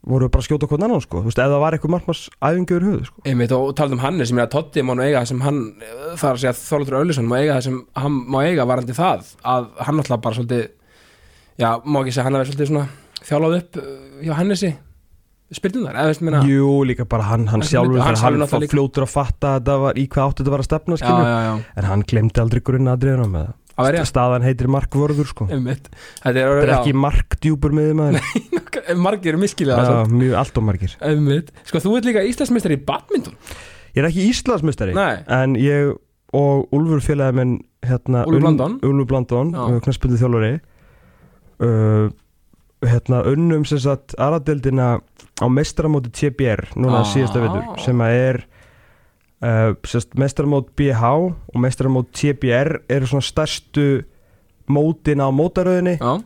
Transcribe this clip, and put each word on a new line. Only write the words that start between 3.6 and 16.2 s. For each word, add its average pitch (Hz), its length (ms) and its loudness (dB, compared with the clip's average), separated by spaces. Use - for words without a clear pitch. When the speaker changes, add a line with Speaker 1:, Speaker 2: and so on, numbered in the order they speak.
Speaker 2:
og 135 100 -4
talað 139 200 0
um 120 40 -2
Hannes, 135 300 -2
ég 120 80 2
meina, 120 100 2
Toddi 147 380 -2
má 127 80 0
nú 127 100 -2
eiga 139 160 2
það 117 80 -4
sem 127 160 -4
hann, 143 140 0
eh, 113 200 -16
það 151 160 -2
er 123 80 -2
að - 20 -6
segja, 127 160 0
Þorvaldur 143 440 -4
Örlygsson 139 280 0
má 120 80 0
eiga 139 220 2
það 123 80 -4
sem 131 100 -4
hann 143 240 -2
má 135 180 -4
eiga 147 300 0
varðandi 123 260 -2
það, 156 300 -2
að 127 240 -2
hann 156 140 -2
náttúrulega 127 260 -4
bara 113 140 -4
svolítið, 120 260 -2
já, 120 100 0
má 143 180 0
ekki 131 140 -4
segja, 127 100 0
hann 135 140 0
hafi 131 100 -2
svolítið 143 220 -2
svona 143 160 0
þjálfað 160 400 0
upp, 175 240 -10
eh, 139 420 -16
hjá 160 140 -4
Hannesi, 185 340 0
spyrnurnar, 196 480 -4
eða 151 160 2
veist, 160 100 -6